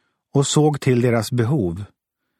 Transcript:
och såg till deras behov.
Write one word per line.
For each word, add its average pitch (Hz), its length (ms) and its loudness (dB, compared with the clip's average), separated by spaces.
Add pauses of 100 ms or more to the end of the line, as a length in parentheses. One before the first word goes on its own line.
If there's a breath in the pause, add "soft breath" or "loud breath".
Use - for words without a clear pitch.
(340)
och 139 140 2
såg 151 340 0
till 123 200 2
deras 117 300 0
behov. 110 520 -2 (560)